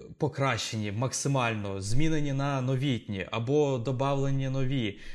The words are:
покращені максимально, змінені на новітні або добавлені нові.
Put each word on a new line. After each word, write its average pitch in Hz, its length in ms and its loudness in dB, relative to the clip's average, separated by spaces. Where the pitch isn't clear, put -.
покращені 117 760 -2
максимально, 113 880 -2
змінені 147 520 4
на 139 280 0
новітні 123 720 -2
або 135 480 2
добавлені 135 680 0
нові. 131 500 0